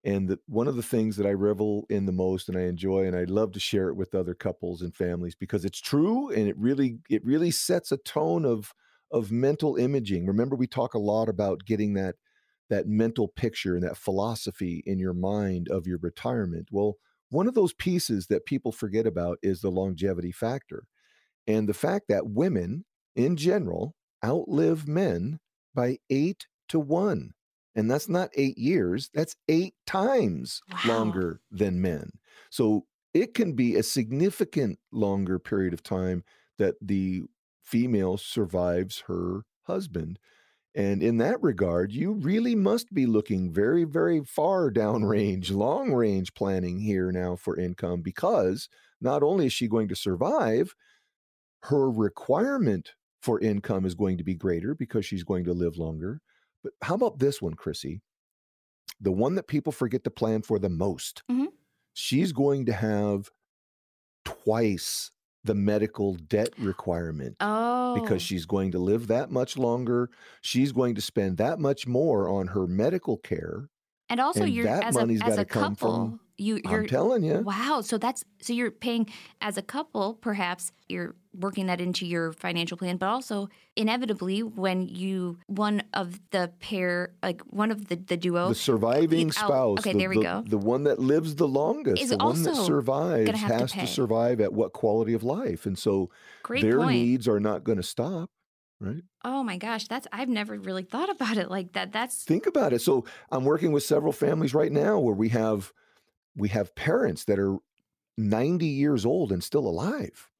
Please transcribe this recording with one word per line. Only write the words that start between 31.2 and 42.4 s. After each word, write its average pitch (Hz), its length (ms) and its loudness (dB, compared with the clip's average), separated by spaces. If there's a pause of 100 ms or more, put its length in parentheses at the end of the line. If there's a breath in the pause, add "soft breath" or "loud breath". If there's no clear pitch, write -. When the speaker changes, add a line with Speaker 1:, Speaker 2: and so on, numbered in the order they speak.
Speaker 1:
than 92 280 2
men. 87 300 -2 (400 soft breath)
So 107 360 2 (280)
it 226 180 4
can 196 200 0
be 120 240 2
a 110 80 4
significant 139 960 0 (100)
longer 98 480 0
period 92 340 -2
of 82 100 -8
time 92 420 -4 (340 soft breath)
that 98 240 2
the 95 400 -2 (400)
female 107 540 0
survives 90 880 -2
her 90 360 -4 (200)
husband. 101 560 -6 (560 soft breath)
And 101 260 0
in 113 180 2
that 160 220 2
regard, 95 520 2
you 156 200 -2
really 220 440 0